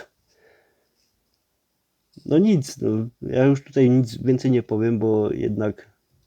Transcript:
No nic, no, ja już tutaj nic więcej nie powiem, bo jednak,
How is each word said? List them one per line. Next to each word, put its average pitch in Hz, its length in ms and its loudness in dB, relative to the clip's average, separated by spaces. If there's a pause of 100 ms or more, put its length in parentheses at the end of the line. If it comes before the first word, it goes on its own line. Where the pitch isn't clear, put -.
(2250)
No 147 120 0
nic, 185 400 0
no, 110 300 -4 (140)
ja 127 240 0
już 139 180 2
tutaj 131 260 2
nic 123 280 0
więcej 127 340 0
nie 120 120 0
powiem, 110 360 -2
bo 107 340 0
jednak, 107 580 -6 (360)